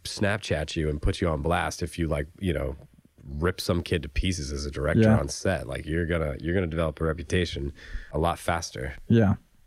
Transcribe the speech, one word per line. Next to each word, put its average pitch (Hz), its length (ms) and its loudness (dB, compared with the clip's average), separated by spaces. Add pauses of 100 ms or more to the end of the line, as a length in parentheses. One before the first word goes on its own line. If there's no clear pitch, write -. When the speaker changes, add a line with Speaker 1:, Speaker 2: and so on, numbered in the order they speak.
Speaker 1:
Snapchat 98 720 -2
you 78 120 0
and 73 120 -2
put - 200 0
you 90 80 2
on 78 140 0
blast 82 400 0
if 80 160 -6
you, 82 80 0
like, 76 200 -2 (140)
you 92 120 0
know, 69 240 -2 (600)
rip 90 220 0
some 87 220 0
kid 85 200 0
to 73 60 -8
pieces 78 440 -2
as 71 140 -4
a 71 40 -6
director 76 320 2
Speaker 2:
Yeah. 110 160 8
Speaker 1:
on - 100 0
set. 78 380 -2
Like, 64 200 -8
you're 82 200 0
gonna, 78 340 0
you're 82 140 -2
gonna 92 120 2
develop 80 340 -2
a 82 40 0
reputation 78 680 -2 (400)
a 76 60 -2
lot 80 200 2
faster 82 560 -4 (140)
Speaker 2:
Yeah, 107 260 8 (320)